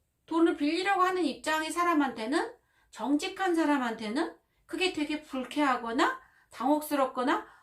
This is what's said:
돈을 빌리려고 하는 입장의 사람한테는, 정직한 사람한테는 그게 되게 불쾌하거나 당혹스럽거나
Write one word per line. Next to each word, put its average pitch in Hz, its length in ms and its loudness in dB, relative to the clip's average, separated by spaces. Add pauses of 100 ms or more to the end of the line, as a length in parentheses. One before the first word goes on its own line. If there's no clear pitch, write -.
(260)
돈을 330 300 4
빌리려고 359 460 2
하는 370 220 2
입장의 311 480 -2
사람한테는, 302 840 0 (360)
정직한 349 640 0
사람한테는 262 800 0 (280)
그게 349 280 -2
되게 302 300 -4
불쾌하거나 262 1000 -2 (300)
당혹스럽거나 294 960 0 (160)